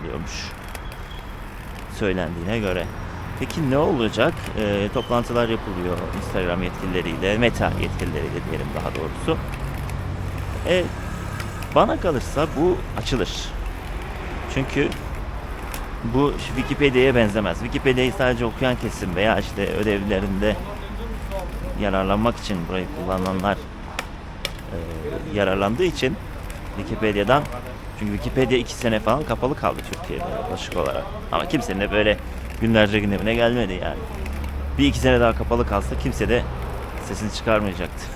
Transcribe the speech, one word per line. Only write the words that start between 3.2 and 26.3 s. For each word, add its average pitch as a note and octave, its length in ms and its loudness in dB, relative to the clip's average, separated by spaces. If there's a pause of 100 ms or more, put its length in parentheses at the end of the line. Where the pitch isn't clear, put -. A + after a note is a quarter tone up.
Peki D3 300 -2
ne C#3 80 4
olacak? C#3+ 560 4 (240)
E, G2+ 360 2
toplantılar A#2+ 540 2
yapılıyor F2+ 500 -2 (180)
Instagram F#2 460 0
yetkilileriyle, F2+ 760 0
Meta A2 420 4
yetkilileriyle E2+ 680 -2
diyelim C#2 240 -2
daha D2 200 -2
doğrusu. - 440 -2 (1300)
E, F3 160 4 (920)
bana A3+ 260 4
kalırsa D3+ 460 2 (100)
bu F3 200 4 (220)
açılır. A2 320 0 (1200)
Çünkü C3+ 340 2 (1160)
bu C3 280 4 (240)
Wikipedia'ya C3 580 4
benzemez. G#2 440 4
Wikipedia'yı B2+ 540 2
sadece B2 320 2
okuyan B2 320 0
kesim F#2+ 400 -4
veya G2+ 220 4
işte G2+ 280 -2
ödevlerinde G2+ 880 2 (1200)
yararlanmak G2+ 580 2
için F#2+ 200 -2 (100)
burayı F#2 180 -2 (140)
kullananlar, F#2+ 560 0 (1160)
e, E2+ 40 -4 (580)
yararlandığı G2+ 500 4
için C3 320 0 (600)